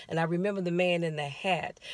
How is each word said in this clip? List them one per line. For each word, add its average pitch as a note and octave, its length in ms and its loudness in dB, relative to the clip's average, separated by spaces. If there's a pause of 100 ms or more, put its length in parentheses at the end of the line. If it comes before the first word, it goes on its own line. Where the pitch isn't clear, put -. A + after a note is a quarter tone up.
And E3 100 0
I E3 40 4
remember F#3 360 0
the F3 120 -2
man F3 340 2
in D#3 100 -2
the D3 140 -4
hat. - 500 -2 (140)